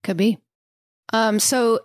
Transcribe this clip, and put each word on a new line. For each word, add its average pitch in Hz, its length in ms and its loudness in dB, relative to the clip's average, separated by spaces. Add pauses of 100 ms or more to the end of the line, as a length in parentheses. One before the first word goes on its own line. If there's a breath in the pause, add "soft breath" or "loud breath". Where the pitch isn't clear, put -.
Could 185 140 -4
be. 208 220 0 (720)
Um, 220 260 0
so, 233 460 0